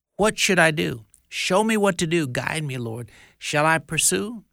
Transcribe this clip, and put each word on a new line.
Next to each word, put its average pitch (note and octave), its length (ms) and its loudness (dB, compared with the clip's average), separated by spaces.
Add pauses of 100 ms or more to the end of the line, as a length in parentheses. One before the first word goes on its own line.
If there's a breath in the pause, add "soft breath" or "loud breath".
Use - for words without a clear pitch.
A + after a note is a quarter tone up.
(160)
what G#3+ 220 2
should F#3 200 2
I D#3+ 120 6
do? D3+ 340 -4 (240)
Show F#3+ 360 0
me A3 120 2
what G3+ 220 2
to F3+ 80 0
do. D#3+ 200 0
Guide B2+ 380 -4
me, C3 140 -6
Lord. A#2 320 -8 (280 soft breath)
Shall D3+ 280 0
I D#3+ 120 4
pursue?" G3 760 -4